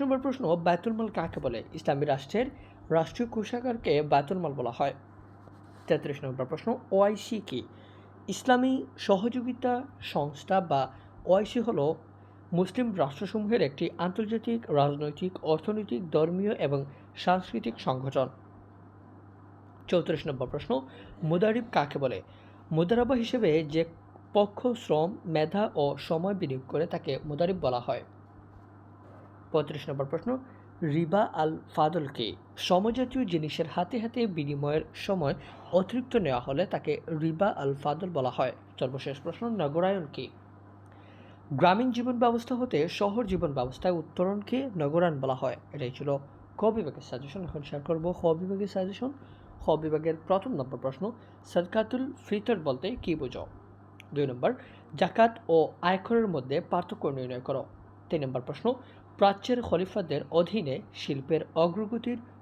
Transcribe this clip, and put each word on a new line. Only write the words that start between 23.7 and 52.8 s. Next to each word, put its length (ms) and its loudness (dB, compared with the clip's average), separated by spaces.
পক্ষ 280 2
শ্রম, 280 2
মেধা 380 2
ও 100 2
সময় 420 0
বিনিয়োগ 280 -4
করে 180 0
তাকে 260 -4
মুদারিব 360 0
বলা 200 2
হয়। 220 -4
পঁয়ত্রিশ 380 -2
নম্বর 180 -4
প্রশ্ন, 240 -4
রিবা 400 2
আল 160 0
ফাদল 340 2
কি? 200 -4
সমজাতীয় 680 2
জিনিসের 440 -2
হাতে 300 -2
হাতে 280 -4
বিনিময়ের 580 -2
সময় 400 0
অতিরিক্ত 440 0
নেওয়া 300 2
হলে 200 2
তাকে 260 -2
রিবা 280 2
আল 120 2
ফাদল 360 -2
বলা 260 0
হয়। 160 2
সর্বশেষ 420 -4
প্রশ্ন, 300 -8
নগরায়ন 640 0
কি? 140 -8
গ্রামীণ 380 4
জীবন 280 -2
ব্যবস্থা 360 2
হতে 240 -2
শহর 380 0
জীবন 260 0
ব্যবস্থায় 480 -2
উত্তরণকে 580 -2
নগরায়ন 440 2
বলা 220 0
হয়। 140 -2
এটাই 260 -6
ছিল 100 -4
ক 140 -2
বিভাগের 400 -6
সাজেশন। 340 -10
এখন 180 -8
শেয়ার 200 -8
করবো 300 -2
খ 100 -6
বিভাগের 400 -4
সাজেশন। 360 -4
খ 20 -14
বিভাগের 400 0
প্রথম 260 2
নম্বর 260 -4
প্রশ্ন, 240 -4
সাদকাতুল 580 0
ফিতর 320 0
বলতে 300 -2